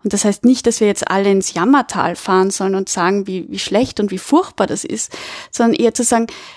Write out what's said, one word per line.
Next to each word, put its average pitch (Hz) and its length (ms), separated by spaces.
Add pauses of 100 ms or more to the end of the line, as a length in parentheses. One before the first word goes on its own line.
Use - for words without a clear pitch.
Und 208 120
das 202 100
heißt 202 200
nicht, 247 220
dass 233 140
wir 214 60
jetzt - 240
alle 196 200
ins 190 220
Jammertal 185 640
fahren 185 340
sollen 196 260
und 196 120
sagen, 190 380
wie, 185 240
wie 196 80
schlecht - 420
und 208 100
wie 185 80
furchtbar - 480
das - 180
ist, - 280 (380)
sondern 233 280
eher 226 160
zu 254 80
sagen, 233 260 (280)